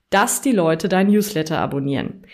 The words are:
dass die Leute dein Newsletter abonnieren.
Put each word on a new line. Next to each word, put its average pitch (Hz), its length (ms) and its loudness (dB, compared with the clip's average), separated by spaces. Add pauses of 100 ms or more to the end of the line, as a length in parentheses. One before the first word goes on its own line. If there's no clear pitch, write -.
(100)
dass 202 300 0
die 269 120 0
Leute 165 360 2
dein 190 200 2
Newsletter 180 500 0
abonnieren. - 760 -4